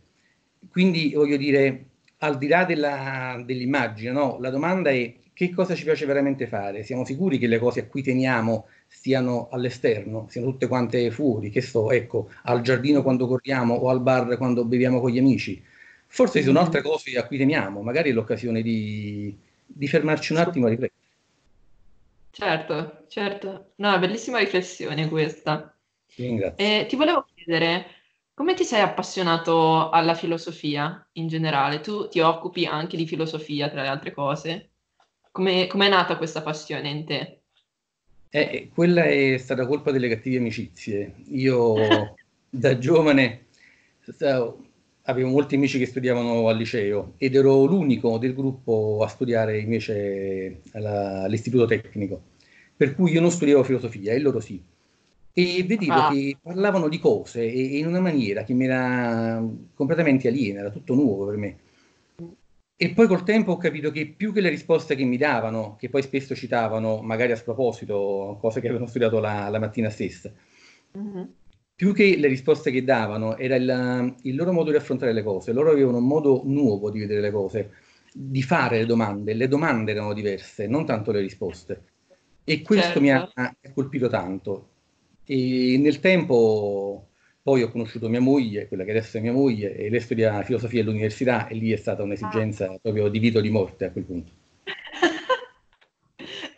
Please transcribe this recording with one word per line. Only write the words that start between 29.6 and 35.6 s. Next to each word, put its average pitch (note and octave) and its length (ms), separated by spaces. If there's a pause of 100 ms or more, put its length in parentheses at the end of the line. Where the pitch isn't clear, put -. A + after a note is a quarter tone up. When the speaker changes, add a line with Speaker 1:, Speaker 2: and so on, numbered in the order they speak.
Speaker 2:
alla E3 260
filosofia E3 1000
in E3 140
generale? D3+ 540
Tu G#3 260
ti F3 120
occupi E3 460
anche E3 320
di D#3+ 100
filosofia, D#3 640
tra C#3+ 120
le C3+ 80
altre C#3 240
cose. D3 580 (600)
Come, F#3 360